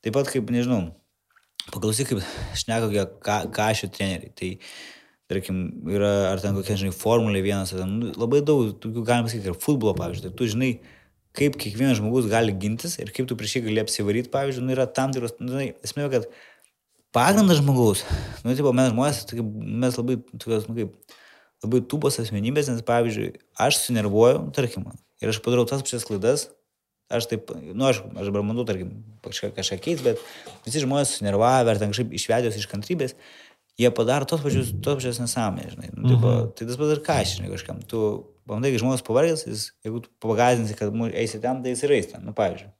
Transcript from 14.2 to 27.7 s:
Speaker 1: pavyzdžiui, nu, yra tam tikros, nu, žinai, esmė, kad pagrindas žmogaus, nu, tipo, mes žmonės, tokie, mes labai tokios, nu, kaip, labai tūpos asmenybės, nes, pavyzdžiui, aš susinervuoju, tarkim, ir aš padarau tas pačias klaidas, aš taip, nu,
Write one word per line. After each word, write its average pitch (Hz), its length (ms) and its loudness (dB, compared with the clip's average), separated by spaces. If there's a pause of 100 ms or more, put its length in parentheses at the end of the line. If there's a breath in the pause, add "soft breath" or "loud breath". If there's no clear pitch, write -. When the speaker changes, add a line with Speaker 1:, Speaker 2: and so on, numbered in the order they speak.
Speaker 1:
pavyzdžiui, 139 320 -2
nu, 131 80 0
yra 131 160 2
tam 131 240 0
tikros, 120 240 -4
nu, 123 160 -6
žinai, 135 220 -4 (100)
esmė, 143 240 -4
kad 123 160 2 (880 loud breath)
pagrindas 180 460 8
žmogaus, 127 420 6 (420 loud breath)
nu, 123 120 2
tipo, 143 160 4
mes 127 160 6
žmonės, 135 400 2
tokie, 117 160 -4
mes 107 520 -2
labai 123 200 0 (160)
tokios, 113 360 -2
nu, 113 80 -8
kaip, - 420 -8 (440 loud breath)
labai 123 220 2
tūpos 143 360 0
asmenybės, 113 480 0
nes, 117 160 -2
pavyzdžiui, 117 440 0 (280)
aš 135 260 2
susinervuoju, 113 680 4
tarkim, 117 340 -4 (340)
ir 107 80 -2
aš 107 120 -2
padarau 120 280 2
tas 135 160 -2
pačias 117 200 -6
klaidas, 113 420 0 (640)
aš 117 180 -2
taip, - 240 -6
nu, 85 320 -6